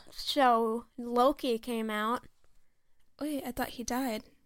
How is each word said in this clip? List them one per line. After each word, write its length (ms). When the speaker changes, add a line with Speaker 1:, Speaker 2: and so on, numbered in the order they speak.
Speaker 1:
show, 720
Loki, 600
came 320
out. 340
Speaker 2:
Wait, 240
I 60
thought 180
he 160
died. 380